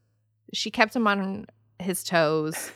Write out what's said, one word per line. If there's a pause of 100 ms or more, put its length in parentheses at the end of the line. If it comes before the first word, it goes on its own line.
(520)
she
kept
him
on (340)
his
toes